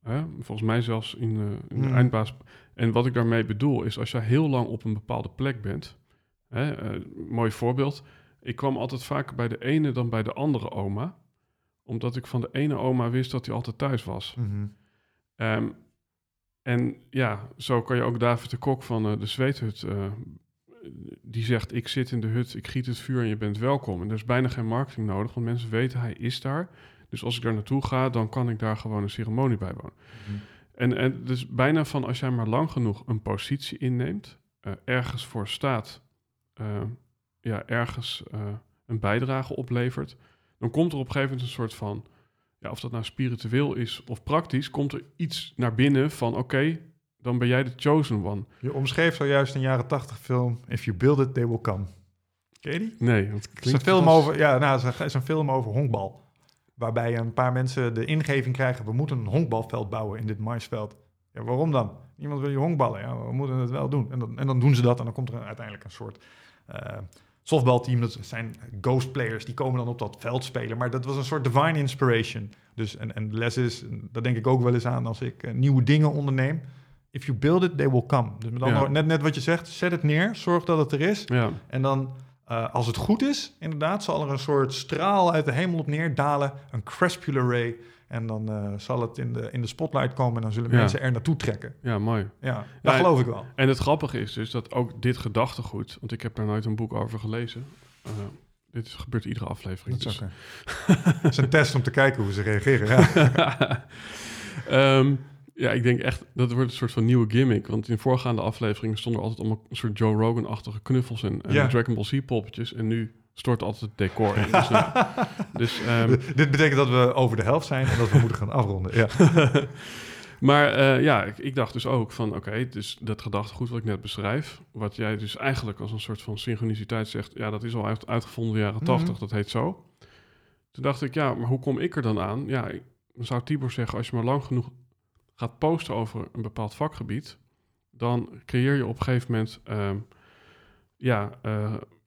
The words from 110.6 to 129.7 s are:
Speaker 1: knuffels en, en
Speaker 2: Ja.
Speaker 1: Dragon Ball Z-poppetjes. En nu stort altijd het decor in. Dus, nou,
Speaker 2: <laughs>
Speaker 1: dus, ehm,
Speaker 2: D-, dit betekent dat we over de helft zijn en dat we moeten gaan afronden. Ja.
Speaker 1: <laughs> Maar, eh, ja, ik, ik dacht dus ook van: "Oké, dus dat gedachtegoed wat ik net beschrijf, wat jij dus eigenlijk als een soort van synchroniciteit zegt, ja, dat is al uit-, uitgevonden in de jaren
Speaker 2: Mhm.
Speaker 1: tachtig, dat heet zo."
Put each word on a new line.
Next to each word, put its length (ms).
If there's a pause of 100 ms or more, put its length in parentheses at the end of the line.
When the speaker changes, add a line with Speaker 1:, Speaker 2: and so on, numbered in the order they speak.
Speaker 1:
knuffels 420
en, 200
en 100
Speaker 2:
Ja. 140
Speaker 1:
Dragon 280
Ball 100
Z-poppetjes. 720
En 120
nu 280 (180)
stort 300
altijd 180
het 180
decor 380
in. 160
Dus, 160
nou, 240 (320)
Speaker 2:
<laughs> 380
Speaker 1:
dus, 240
ehm, 300
Speaker 2:
D-, 200
dit 140
betekent 260
dat 120
we 260
over 220
de 60
helft 240
zijn 200
en 120
dat 120
we 80
moeten 200
gaan 140
afronden. 440
Ja. 160
Speaker 1:
<laughs> 540 (720)
Maar, 320
eh, 300
ja, 220
ik, 140
ik 160
dacht 180
dus 140
ook 260
van: 240
"Oké, 320
dus 320
dat 220
gedachtegoed 460
wat 100
ik 60
net 160
beschrijf, 600 (120)
wat 240
jij 200
dus 200
eigenlijk 440
als 120
een 80
soort 220
van 160
synchroniciteit 720
zegt, 260
ja, 160
dat 140
is 100
al 120
uit-, 200
uitgevonden 460
in 60
de 60
jaren 180
Speaker 2:
Mhm. 140
Speaker 1:
tachtig, 220
dat 120
heet 200
zo." 340 (840)